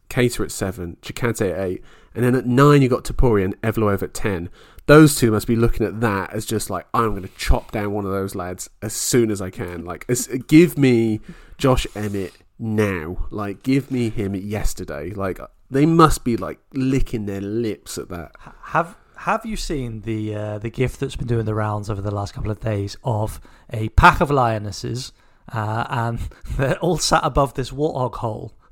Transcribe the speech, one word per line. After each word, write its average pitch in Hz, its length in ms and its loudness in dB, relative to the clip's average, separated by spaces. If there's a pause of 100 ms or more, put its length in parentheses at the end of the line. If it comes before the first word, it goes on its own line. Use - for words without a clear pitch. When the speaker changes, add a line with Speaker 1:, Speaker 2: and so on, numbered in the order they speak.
Speaker 1:
Cater 123 360 0
at 85 80 -6
seven, 90 500 -6
Chikadze 110 500 -2
at 82 80 -4
eight, 92 240 -4 (300)
and 117 100 -2
then 123 120 4
at 120 100 -2
nine 139 380 6
you've 123 80 4
got - 140 0
Topuria 107 400 4
and 98 160 -4
Evloev 104 420 0
at - 100 -8
ten. 87 380 -4 (340)
Those 147 300 10
two 117 160 2
must 104 160 0
be 120 80 2
looking 117 300 2
at 98 160 -6
that 101 300 -2
as 107 140 -8
just 107 240 -4
like, 90 240 -6
"I'm 113 220 0
gonna 95 120 -8 (100)
chop - 340 0
down 104 200 -4
one 101 140 -4
of 95 60 -4
those 98 240 -4
lads 92 340 -8 (140)
as 113 100 -6
soon 117 380 2
as 101 100 -4
I 95 80 -6
can." 87 340 -10
Like, 87 240 -12
as, 120 200 -2 (200)
give 156 300 6
me 117 420 4 (380)
Josh 127 280 2 (100)
Emmett 101 380 -6 (240)
now. 101 720 -2
Like, 101 320 -8
give 135 300 0
me 120 180 -2
him 104 240 -4
yesterday. 92 800 -4
Like, 98 280 -6 (300)
they 135 160 4
must 165 380 6
be, 117 140 0
like, 80 200 -8 (160)
licking 127 540 0
their 98 140 -6
lips 107 580 -6
at 64 100 -10
that. 85 220 -12 (160)
Speaker 2:
H-, - 60 -20 (100)
have, 165 340 -4 (200)
have 214 280 -4
you 220 120 -6
seen 120 440 -6
the, 107 320 -4
uh, 107 240 -6
the 113 140 -8
gif - 260 -2
that's 135 200 -6
been 127 100 -6
doing 113 180 0
the 107 80 -2
rounds 107 360 -2
over 98 120 -4
the 101 80 -4
last 101 240 -4
couple 101 160 -6
of 107 120 -6
days 101 420 -4
of 107 360 -4 (320)
a 110 180 -4
pack - 320 6
of 147 100 2
lionesses, 117 800 -2 (420)
uh, 110 360 -2
and 117 280 -2 (220)
<laughs> - 180 -8
they're 139 220 0
all 165 180 0
sat - 260 2
above 139 320 2
this 127 160 -4
warthog 135 440 -2
hole, 107 400 -8 (160)